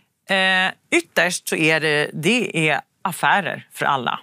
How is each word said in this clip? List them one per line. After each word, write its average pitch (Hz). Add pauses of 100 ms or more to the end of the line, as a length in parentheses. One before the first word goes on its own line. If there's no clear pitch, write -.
(280)
Eh, 190 (260)
ytterst 175
så -
är 160
det, 147
det 165
är 143 (220)
affärer 170
för 143
alla. 139